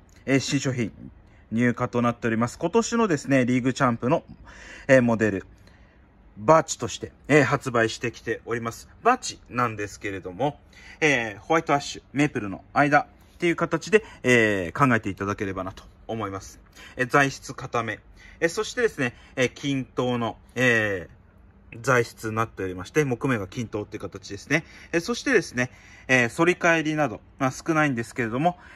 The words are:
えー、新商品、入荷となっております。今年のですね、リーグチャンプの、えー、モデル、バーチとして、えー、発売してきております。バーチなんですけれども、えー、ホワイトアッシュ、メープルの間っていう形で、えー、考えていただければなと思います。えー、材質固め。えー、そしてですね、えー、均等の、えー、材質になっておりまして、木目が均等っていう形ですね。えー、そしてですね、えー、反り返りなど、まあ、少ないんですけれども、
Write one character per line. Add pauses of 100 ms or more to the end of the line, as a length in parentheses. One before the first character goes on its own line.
(260)
え
ー、
新
商
品、 (600)
入
荷
と
な
っ
て
お
り
ま
す。
今
年
の
で
す
ね、
リ
ー
グ
チ
ャ
ン
プ
の、 (640)
え
ー、
モ
デ
ル、 (920)
バ
ー
チ
と
し
て、 (160)
え
ー、
発
売
し
て
き
て
お
り
ま
す。 (160)
バ
ー
チ (100)
な
ん
で
す
け
れ
ど
も、 (420)
え
ー、
ホ
ワ
イ
ト
ア
ッ
シ
ュ、 (100)
メ
ー
プ
ル
の
間
っ (320)
て
い
う
形
で、 (200)
え
ー、
考
え
て
い
た
だ
け
れ
ば
な
と (240)
思
い
ま
す。 (380)
え
ー、
材
質
固
め。 (400)
え
ー、
そ
し
て
で
す
ね、 (220)
え
ー、
均
等
の、 (200)
え (640)
ー、
材
質
に
な
っ
て
お
り
ま
し
て、
木
目
が
均
等
っ
て
い
う
形
で
す
ね。 (280)
え
ー、
そ
し
て
で
す
ね、 (380)
え
ー、
反
り
返
り
な
ど、 (180)
ま
あ、
少
な
い
ん
で
す
け
れ
ど
も、 (180)